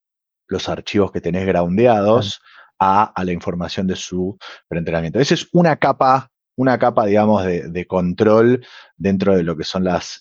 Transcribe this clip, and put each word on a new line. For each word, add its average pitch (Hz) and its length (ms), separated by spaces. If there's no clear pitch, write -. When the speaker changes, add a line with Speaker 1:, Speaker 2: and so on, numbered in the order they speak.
Speaker 1:
los 92 200
archivos 92 440
que 87 100
tenés 92 240
groundeados 101 960
Speaker 2:
Claro. - 100
Speaker 1:
a, 98 260
a 95 80
la 92 80
información 87 560
de 90 80
su 92 420
preentrenamiento. 82 500
Esa 170 160
es - 200
una 170 240
capa, 135 520
una 127 200
capa, 120 280
digamos, 104 400
de, 85 240
de 87 180
control 107 800
dentro 98 380
de 87 80
lo 82 120
que 78 80
son 92 220
las, 87 360